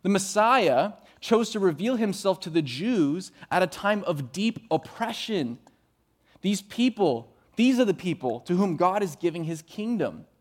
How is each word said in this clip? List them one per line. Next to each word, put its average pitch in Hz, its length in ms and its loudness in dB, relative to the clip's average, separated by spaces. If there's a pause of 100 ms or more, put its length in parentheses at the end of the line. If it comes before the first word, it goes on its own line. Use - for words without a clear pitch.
The 185 60 0
Messiah 202 840 2 (280)
chose 220 300 2
to 214 80 -4
reveal 190 360 0
himself 196 460 -2
to 180 80 -10
the 160 120 0
Jews 156 720 -2 (180)
at 180 140 2
a 185 40 0
time 202 360 -2
of 143 280 -4
deep 220 380 -4
oppression. 175 880 -4 (840)
These 196 220 0
people, 190 680 0 (240)
these 247 240 4
are 254 60 6
the 202 80 2
people 131 480 -4
to 175 140 -2
whom 185 200 2
God 185 280 2
is 160 120 -4
giving 170 300 -4
his 160 160 -6
kingdom. 190 640 -4 (160)